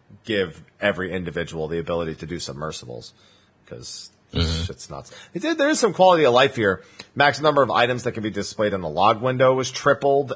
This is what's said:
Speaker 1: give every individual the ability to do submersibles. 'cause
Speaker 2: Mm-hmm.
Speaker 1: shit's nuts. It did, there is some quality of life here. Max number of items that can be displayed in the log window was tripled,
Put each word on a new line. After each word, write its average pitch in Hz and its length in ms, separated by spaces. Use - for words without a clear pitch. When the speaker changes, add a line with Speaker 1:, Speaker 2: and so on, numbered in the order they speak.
Speaker 1:
give 92 380
every 92 320
individual 82 560
the 85 100
ability 82 380
to 82 100
do 82 140
submersibles. 67 760
'cause - 320
Speaker 2:
Mm-hmm. 82 320
Speaker 1:
shit's - 240
nuts. 69 240
It 180 80
did, 320 160
there 285 100
is 311 100
some 208 140
quality 180 320
of 120 80
life 131 240
here. 98 260
Max 135 240
number 143 240
of 113 80
items 120 340
that 120 80
can 110 100
be 107 80
displayed 98 420
in 95 80
the 82 80
log 98 320
window 127 340
was 131 160
tripled, 139 640